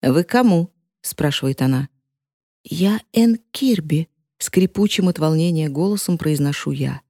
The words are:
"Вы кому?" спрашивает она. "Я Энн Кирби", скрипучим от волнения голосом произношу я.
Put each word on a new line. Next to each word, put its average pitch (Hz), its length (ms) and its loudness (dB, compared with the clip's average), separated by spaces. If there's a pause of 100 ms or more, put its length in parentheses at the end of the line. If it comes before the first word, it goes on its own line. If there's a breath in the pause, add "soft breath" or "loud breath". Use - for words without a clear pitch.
"Вы 135 200 2
кому?" 180 480 2 (300)
спрашивает 139 600 -4
она. 135 260 0 (720)
"Я 196 380 -2 (120)
Энн 226 260 4 (120)
Кирби", 165 580 -2 (360)
скрипучим 190 640 0
от 175 100 -2
волнения 160 500 0
голосом 180 500 -2
произношу 147 520 -2
я. 135 400 -4